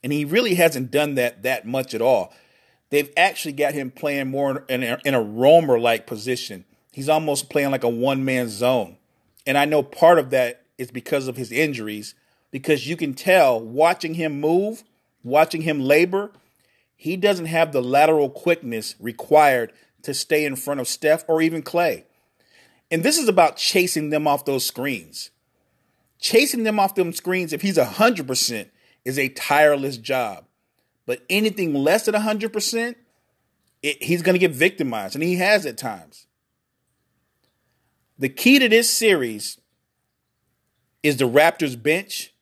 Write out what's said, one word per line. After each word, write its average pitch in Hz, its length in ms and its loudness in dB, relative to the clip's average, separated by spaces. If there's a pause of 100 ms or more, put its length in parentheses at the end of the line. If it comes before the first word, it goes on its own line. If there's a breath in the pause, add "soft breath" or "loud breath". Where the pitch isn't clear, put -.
And 139 80 -4
he 147 120 -2
really 190 300 0
hasn't 139 360 2
done 147 260 0
that 120 260 -2
that 120 240 -2
much 127 260 -6
at 113 80 -4
all. 113 320 2 (580 soft breath)
They've 143 260 0
actually 170 360 0
got 143 220 -2
him 131 160 -6
playing 139 380 -4
more 135 400 -4
in 127 140 -2
a, 120 220 -4
in 139 100 0
a 120 80 2
roamer-like 120 840 4
position. 107 580 -8 (280)
He's 135 160 -8
almost 156 420 0
playing 139 200 -2
like 131 140 -4
a 120 40 2
one-man 131 600 -2
zone. 110 480 -2 (500)
And 139 120 0
I 143 60 4
know 151 180 0
part 165 360 6
of 131 120 -2
that 123 320 -2 (160)
is 123 120 -10
because 131 360 -6
of 123 100 -8
his 120 140 -10
injuries, 113 640 -6 (360)
because 135 360 -2
you 165 100 -6
can 147 180 -6
tell 143 460 4
watching 160 540 -2
him 156 260 -4
move, 190 440 -2 (400)
watching 160 380 0
him 156 180 -2
labor, 175 520 2 (640)
he 180 200 -8
doesn't 185 300 0
have 160 260 0
the 131 100 0
lateral 143 480 4
quickness 123 680 -4
required 127 720 2 (300 soft breath)
to 139 120 -8
stay 151 300 -2
in 139 100 -4
front 143 240 -6
of 123 80 -6
Steph 156 420 0
or 160 140 2
even 160 200 -2
Klay. 165 420 -2 (840 soft breath)
And 165 120 -2
this 302 160 2
is 262 100 0
about 180 280 4
chasing 170 540 0
them 151 180 0
off 143 160 0
those 135 200 -2
screens. 120 680 -10 (880)
Chasing 247 420 0
them 214 160 -2
off 196 160 0
them 175 180 0
screens, 180 400 -4
if 143 100 -6
he's 185 160 0
a 131 60 4
hundred 185 440 0
percent, 120 420 -4 (340)
is 131 140 -4
a 135 120 -2
tireless 143 680 2
job. 113 480 -6 (600)
But 127 240 -8
anything 196 460 -2
less 151 300 2
than 214 100 0
a 208 60 0
hundred 220 320 -4
percent, 233 440 -6 (840)
it, 143 180 -4
he's 170 220 -2
gonna 185 160 2
get 175 140 4
victimized, 127 640 -2
and 151 80 -4
he 180 100 -2
has 185 320 2
at 117 100 -8
times. 98 520 -12 (1900)
The 135 120 -4
key 262 320 4
to 247 80 2
this 226 200 4
series 135 720 -2 (1400)
is 147 140 2
the 131 120 0
Raptors 143 540 2
bench 165 600 -4